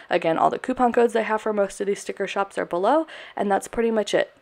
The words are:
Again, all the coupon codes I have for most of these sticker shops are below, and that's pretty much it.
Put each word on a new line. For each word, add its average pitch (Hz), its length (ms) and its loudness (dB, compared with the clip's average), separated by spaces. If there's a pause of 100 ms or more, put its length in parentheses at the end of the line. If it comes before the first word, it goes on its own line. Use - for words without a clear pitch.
Again, 165 280 2
all 151 120 4
the - 100 -2
coupon 254 340 0
codes 233 200 4
I 220 100 0
have 214 180 -2
for 220 100 -2
most 202 300 -2
of 196 60 -6
these 196 120 -2
sticker - 260 -6
shops 196 320 -4
are 185 80 -2
below, 220 400 2 (300)
and 202 160 -2
that's 196 160 0
pretty 226 240 -2
much 214 220 0
it. - 180 0 (100)